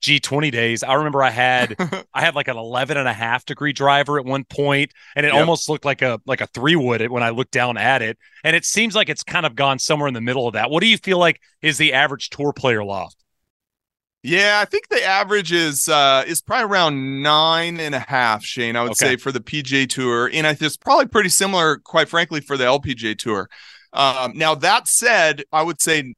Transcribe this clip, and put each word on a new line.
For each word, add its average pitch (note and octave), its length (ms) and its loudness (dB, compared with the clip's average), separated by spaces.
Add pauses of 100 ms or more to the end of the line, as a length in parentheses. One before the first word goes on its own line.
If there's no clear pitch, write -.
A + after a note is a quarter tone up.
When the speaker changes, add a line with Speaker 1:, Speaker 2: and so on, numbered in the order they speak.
Speaker 1:
G D3 180 2
twenty D3 320 -2
days. A#2 320 -2
I C3 120 0
remember D3 280 0
I B2+ 60 4
had, B2 480 0
Speaker 2:
<laughs> F#3 360 -8
Speaker 1:
I C3+ 60 -6
had, D#3 160 0
like, C#3 140 -4
an A#2 80 -4
eleven B2 400 -4
and C3 100 -2
a A#2 60 -2
half A#2 320 -4
degree D3 260 -6
driver C#3 480 2
at B2+ 60 -8
one C3 180 -4
point, C#3+ 480 -2 (240)
and D3 100 -2
it D3 60 0
Speaker 2:
Yep. C#3 80 4
Speaker 1:
almost D#3+ 300 2
looked D3+ 160 -4
like C#3 160 -2
a, A#2+ 240 0
like C3 160 -4
a G#2 60 -6
three C#3+ 280 2
wood A#2+ 340 0
when A#2+ 140 -2
I A#2 60 2
looked A#2 220 -4
down B2 260 0
at B2 240 2
it. A2 160 -6 (260)
And D#3+ 140 2
it E3 80 -4
seems G#3+ 280 0
like G3 140 0
it's D3 160 -6
kind E3+ 220 -4
of B2 100 -4
gone C3+ 240 2
somewhere D3 300 0
in B2+ 40 -4
the A#2 60 -6
middle A#2+ 300 -2
of G#2+ 60 -6
that. A2 140 -2
What D#3+ 120 0
do A3 60 2
you A3 100 4
feel F#3 200 -2
like E3+ 220 2 (220)
is D3+ 160 0
the D3+ 160 2
average C#3 360 0
tour C#3+ 220 -4
player A2+ 320 0
loft? G2 320 -8 (1120)
Speaker 2:
Yeah, G3+ 320 4
I G#3 60 0
think G#4+ 220 -4
the B3 160 0
average F#3+ 480 0
is, E3 360 0
uh, C#3 380 6
is - 160 -4
probably G#3+ 300 -2
around C#3 500 0
nine E3 580 2
and D3+ 140 -6
a C3 60 -2
half, A#2 440 0
Shane, A#2 320 -4
I A#2+ 60 0
would A#2+ 120 -2
Speaker 1:
Okay. C3 160 2
Speaker 2:
say, B2+ 80 0
for C3+ 140 -6
the B2 80 -4
P D3 220 -8
G C3+ 220 0
A - 20 -4
Tour. B2 480 -2
And D#3 140 0
I, D3+ 120 0
it's D#3 180 -4
probably C#4 280 2
pretty G#3 240 0
similar, E3+ 480 0
quite D#3+ 320 0
frankly, E3 320 -2
for C#3 160 -4
the B2+ 80 0
L C3+ 140 4
P C#3 160 -6
G A2+ 160 -4
A G#2 40 -6
Tour. G#2 320 -4 (460)
Um, B2+ 420 0
now, D#3+ 200 0
that F#3+ 320 2
said, E3 640 2
I D#3 100 2
would E3 180 -4
say D3 380 -2